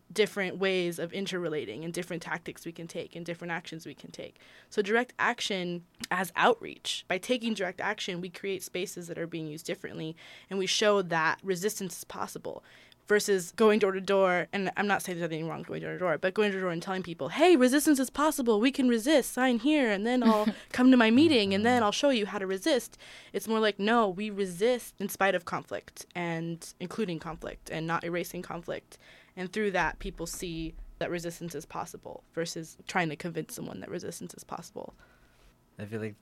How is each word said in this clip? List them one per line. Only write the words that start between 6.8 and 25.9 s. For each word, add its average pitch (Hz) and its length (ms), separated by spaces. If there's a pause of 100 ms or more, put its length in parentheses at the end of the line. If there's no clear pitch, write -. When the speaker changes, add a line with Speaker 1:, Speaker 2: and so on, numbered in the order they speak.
Speaker 1:
By 185 120
taking 233 340
direct 185 260
action, 190 420
we 185 80
create 190 340
spaces 180 440
that 160 120
are 170 80
being 165 200
used 151 200
differently, 165 480 (340)
and 190 80
we 190 80
show 202 380
that 160 400
resistance 190 560
is - 60
possible - 580 (440)
versus 202 440
going 214 260
door 202 140
to 190 100
door. 185 500
And 196 260
I'm 202 100
not 196 160
saying 180 160
there's 170 120
anything 160 160
wrong 151 140
going 160 220
door 156 100
to 160 60
door, 175 180
but 185 160
going 208 160
door 190 120
to - 20
door 180 80
and 165 100
telling 190 220
people, 165 260
"Hey, 330 260
resistance 269 440
is 262 100
possible. 277 500
We 262 120
can 269 180
resist. 240 420
Sign 254 280
here, 269 320
and 202 160
then 247 160
I'll 214 240 (140)
Speaker 2:
<laughs> - 100
Speaker 1:
come 254 180
to 262 80
my 220 140
meeting, 240 420
and 202 100
then 240 120
Speaker 3:
Mm-hmm. 240 80
Speaker 1:
I'll 208 80
show 285 180
you 233 160
how 202 140
to 190 80
resist." 208 500 (340)
It's 196 160
more 220 120
like, 214 180
"No, 214 320
we 202 220
resist 202 680
in 202 100
spite 190 280
of 175 100
conflict - 720